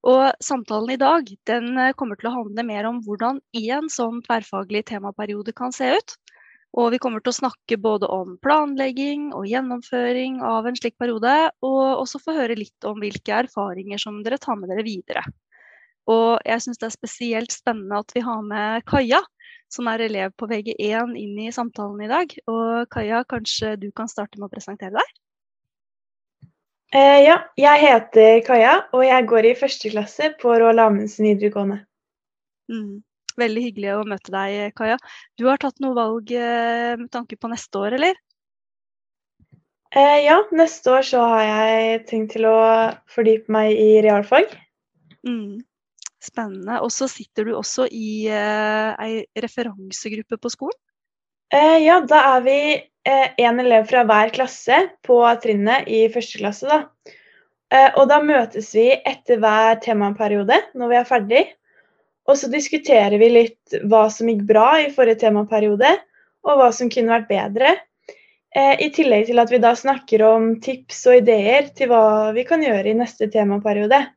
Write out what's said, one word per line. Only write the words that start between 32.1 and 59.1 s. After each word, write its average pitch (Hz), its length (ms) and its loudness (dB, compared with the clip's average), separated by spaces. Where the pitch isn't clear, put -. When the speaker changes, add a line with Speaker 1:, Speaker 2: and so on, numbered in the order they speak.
Speaker 1:
Mm. 214 340 -12
Veldig 233 240 -4
hyggelig 202 320 -8
å 208 140 -8
møte 196 240 -12
deg, 202 420 -6
Kaja. 226 240 -4
Du 233 80 -6
har 269 120 2
tatt 277 220 -8
noe 269 140 -4
valg, 226 380 -4
eh, 233 640 -4
med 240 160 -14
tanke 240 260 -12
på 240 140 -12
neste - 260 -12
år, 202 160 -4
eller? 320 220 -2
Speaker 2:
Eh, 294 320 4
ja, 320 160 6
neste 330 360 0
år 262 160 2
så 262 160 -2
har 226 240 2
jeg 220 640 -2
tenkt 220 240 -6
til 220 140 -2
å 226 600 4
fordype 220 440 0
meg 214 280 0
i 214 240 6
realfag. 214 460 2
Speaker 1:
Mm. 220 340 -10
Spennende. 202 640 -10
Og 240 80 -4
så 262 180 -6
sitter 214 380 -10
du 226 80 -6
også 247 380 -4
i, 214 340 -8
eh, 214 760 -4
ei 220 260 -8
referansegruppe 214 1040 -10
på 240 80 -8
skolen? 320 240 -10
Speaker 2:
Eh, 311 340 6
ja, 349 140 8
da 277 380 4
er 247 40 2
vi, 285 480 0
eh, 269 320 2
en 240 220 2
elev 233 280 4
fra 247 160 2
hver 220 300 4
klasse 262 560 0
på 240 180 6
trinnet 220 480 0
i 220 220 2
første 226 300 -8
klasse, 208 280 -6
da. 302 220 0
Eh, 269 260 8
og 269 140 4
da 294 100 6
møtes 262 540 -2
vi 240 320 4
etter 247 320 -2